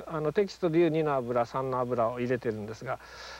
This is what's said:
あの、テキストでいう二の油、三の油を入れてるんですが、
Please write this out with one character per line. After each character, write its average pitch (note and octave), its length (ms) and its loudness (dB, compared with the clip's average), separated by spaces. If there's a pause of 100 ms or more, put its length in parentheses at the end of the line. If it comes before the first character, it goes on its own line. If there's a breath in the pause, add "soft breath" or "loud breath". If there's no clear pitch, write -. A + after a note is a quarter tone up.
あ D#3+ 140 -4
の、 D3+ 120 0
テ G3+ 140 4
キ - 60 -8
ス - 80 -14
ト F3 100 2
で D#3+ 80 4
い E3+ 80 8
う D#3 40 4
二 D#3 120 2
の D3 120 2
油、 B2 320 2
三 C3+ 220 -2
の B2+ 120 0
油 A#2+ 300 2
を B2 100 -6
入 B2 80 0
れ B2+ 100 2
て B2 100 -4
る G#2+ 60 0
ん G#2 120 -8
で A2 80 -8
す B2+ 100 -14
が、 B2+ 160 -6 (400 loud breath)